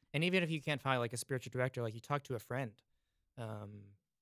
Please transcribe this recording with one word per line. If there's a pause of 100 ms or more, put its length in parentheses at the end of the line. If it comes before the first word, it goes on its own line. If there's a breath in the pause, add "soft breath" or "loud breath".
(140)
And
even
if
you
can't
find,
like,
a
spiritual
director,
like,
you
talk
to
a
friend, (680)
um, (400)